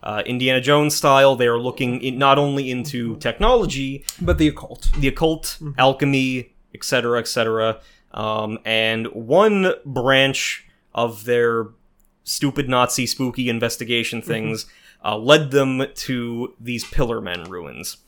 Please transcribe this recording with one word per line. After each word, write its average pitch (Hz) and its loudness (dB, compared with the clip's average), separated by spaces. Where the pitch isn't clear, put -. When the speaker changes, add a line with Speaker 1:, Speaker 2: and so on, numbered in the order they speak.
Speaker 1:
Uh, 107 -6
Indiana 127 0
Jones 147 2
style, 135 6
they 120 2
are 117 2
looking 123 -4
in, 127 -4
not 139 6
only 139 0
into 120 -6
technology, 135 0
Speaker 2:
But 170 2
the 151 4
occult. - -4
Speaker 1:
the 139 2
occult, 160 -2
Speaker 2:
Mm-hmm. 151 -10
Speaker 1:
alchemy, 131 0
et - -14
cetera, 120 0
et 113 -6
cetera. 110 0
Um, 110 -4
and 113 0
one 185 2
branch 135 0
of 113 -4
their 117 2
stupid 135 -2
Nazi 123 2
spooky 127 -4
investigation 117 -2
Speaker 2:
Mm-hmm. - -16
Speaker 1:
things, 110 -4
uh, 104 -2
led 139 6
them 135 2
to 120 -6
these 120 -8
Pillar 117 0
Men 90 -8
ruins. 85 -12